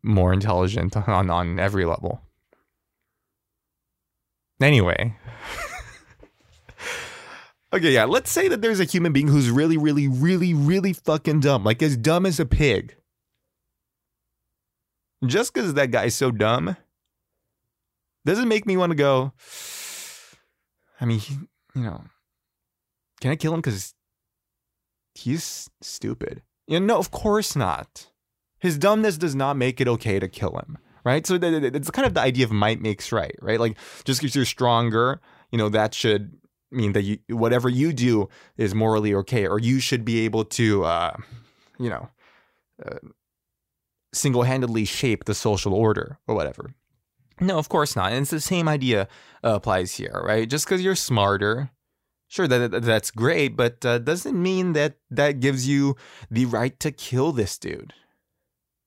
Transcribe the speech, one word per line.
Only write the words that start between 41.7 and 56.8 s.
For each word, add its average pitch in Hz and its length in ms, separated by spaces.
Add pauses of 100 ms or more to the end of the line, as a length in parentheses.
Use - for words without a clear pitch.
you 123 120
know, 85 200 (760)
uh, - 120 (1160)
single-handedly 123 720
shape 113 400
the 104 100
social 101 380
order 110 440 (100)
or 113 60
whatever. 82 400 (680)
No, 185 160
of 151 100
course 147 260
not. 98 200
And 131 80
it's 143 100
the 160 80
same 165 300
idea, 127 400 (340)
uh, 113 120
applies 92 400
here, - 280
right? 110 240
Just 143 180
'cause 185 140
you're 185 160
smarter, 107 760 (580)
sure, 180 180
that, 123 240
that, 113 120
that's 110 280
great, 135 460
but, 120 280
uh, 120 120
doesn't 175 440
mean 185 300
that 151 260 (120)
that 143 320
gives 131 260
you 139 300 (320)
the 117 160
right 120 340
to 156 100